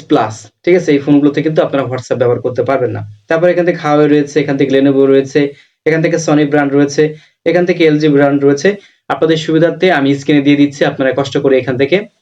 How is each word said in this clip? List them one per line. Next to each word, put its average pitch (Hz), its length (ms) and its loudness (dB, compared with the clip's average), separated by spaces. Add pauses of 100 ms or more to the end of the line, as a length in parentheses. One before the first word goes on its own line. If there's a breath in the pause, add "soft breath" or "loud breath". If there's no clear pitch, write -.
প্লাস, 117 320 -2 (280)
ঠিক 175 120 2
আছে? 175 160 0
এই 143 80 2
ফোনগুলোতে 143 420 2
কিন্তু 156 200 -2
আপনারা 139 220 -2
WhatsApp 123 340 -6
ব্যবহার 120 240 0
করতে 123 220 -4
পারবেন 123 280 -2
না। 104 100 -8 (260)
তারপর 165 200 0
এখান 175 180 0
থেকে 170 180 -2
Huawei 151 240 2
রয়েছে, 147 320 0
এখান 139 180 -2
থেকে 139 180 0
Lenovo 135 300 2
রয়েছে, 135 340 2 (460 loud breath)
এখান 160 160 0
থেকে 165 160 0
Sony 151 340 0
ব্র্যান্ড 143 220 0
রয়েছে, 143 300 0 (420 loud breath)
এখান 170 200 2
থেকে 175 200 -2
এলজি 151 220 2
ব্র্যান্ড 143 360 2
রয়েছে। 143 260 2 (380 loud breath)
আপনাদের 160 300 0
সুবিধার্থে 160 540 0
আমি 139 240 0
স্ক্রিনে 143 260 0
দিয়ে 139 200 2
দিচ্ছি, 143 240 0
আপনারা 135 320 -2
কষ্ট 139 200 -4
করে 139 200 2
এখান 127 200 -4
থেকে 139 200 0 (240)